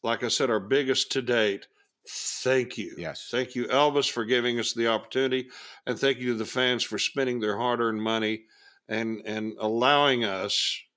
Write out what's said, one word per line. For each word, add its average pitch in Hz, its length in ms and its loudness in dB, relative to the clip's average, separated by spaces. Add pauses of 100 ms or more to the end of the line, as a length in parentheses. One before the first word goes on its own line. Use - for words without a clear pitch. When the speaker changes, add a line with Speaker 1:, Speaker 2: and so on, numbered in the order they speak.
Speaker 1:
like 113 200 0
I 120 60 -2
said, 127 220 0
our 107 100 2
biggest 131 520 0
to 131 100 -2
date, 110 460 0 (400)
thank - 680 -2
you. 92 200 -8
Speaker 2:
Yes. 82 320 -10
Speaker 1:
Thank 123 240 -4
you, 120 120 -2
Elvis, 143 440 4
for 117 140 -4
giving 120 340 2
us 110 140 -2
the 117 160 0
opportunity, 131 600 0 (380)
and 123 120 -2
thank 135 200 2
you 123 140 -2
to - 20 0
the 110 100 -2
fans 127 380 0
for 104 160 -4
spending 127 420 0
their 104 160 0
hard-earned 117 460 0
money 110 420 0 (440)
and, 113 360 -4
and 110 360 -4
allowing 123 640 4
us 98 560 -2 (160)